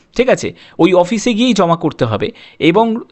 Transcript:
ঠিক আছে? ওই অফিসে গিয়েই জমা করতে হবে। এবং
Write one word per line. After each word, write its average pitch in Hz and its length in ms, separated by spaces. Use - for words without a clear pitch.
ঠিক 254 120
আছে? 170 260
ওই 175 160
অফিসে 202 400
গিয়েই 240 180
জমা 175 240
করতে 151 280
হবে। 107 240
এবং 220 380